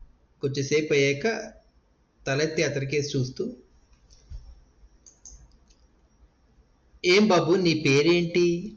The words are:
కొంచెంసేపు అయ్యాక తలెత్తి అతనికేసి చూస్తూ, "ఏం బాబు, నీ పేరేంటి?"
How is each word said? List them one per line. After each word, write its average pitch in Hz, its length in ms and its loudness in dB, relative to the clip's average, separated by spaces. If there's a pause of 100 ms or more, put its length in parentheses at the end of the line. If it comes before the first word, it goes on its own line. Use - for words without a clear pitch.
(420)
కొంచెంసేపు 143 520 -2
అయ్యాక 143 600 -2 (720)
తలెత్తి 156 360 -2
అతనికేసి 135 540 -4
చూస్తూ, 135 360 -6 (3500)
"ఏం 202 220 6
బాబు, 170 280 4
నీ 175 180 2
పేరేంటి?" 170 1040 2